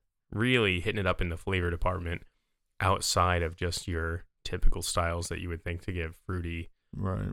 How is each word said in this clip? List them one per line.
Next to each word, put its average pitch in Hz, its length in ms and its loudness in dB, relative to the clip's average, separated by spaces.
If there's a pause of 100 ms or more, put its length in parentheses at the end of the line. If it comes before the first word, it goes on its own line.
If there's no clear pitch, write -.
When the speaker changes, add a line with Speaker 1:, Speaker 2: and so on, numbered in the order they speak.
(300)
Speaker 1:
really 107 500 4
hitting 101 180 -2
it 95 80 0
up 90 140 2
in 90 80 0
the 85 80 -4
flavor 90 340 -2
department 87 520 -2 (580)
outside 90 600 2
of 82 140 -4
just - 320 -4
your 82 360 -4 (200)
typical - 380 6
styles 85 460 -2
that 85 120 -6
you 90 80 -8
would 85 140 -8
think 87 200 -6
to 98 100 -6
give 82 240 -6 (100)
fruity, 85 440 -6 (240)
Speaker 2:
Right. 98 380 -4